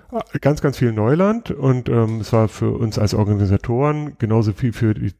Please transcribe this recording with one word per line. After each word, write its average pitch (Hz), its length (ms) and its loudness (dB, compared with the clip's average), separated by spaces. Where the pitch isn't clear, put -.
Äh, 151 60 -4
ganz, 147 240 0
ganz 139 160 0
viel 120 140 2
Neuland 170 580 0
und, 127 380 0
ähm, 113 320 0
es - 120 -8
war 113 140 4
für 110 240 -2
uns 110 300 -2
als 104 140 0
Organisatoren 110 1040 0
genauso 110 340 2
viel 117 200 -2
für 110 220 0
die 107 260 -6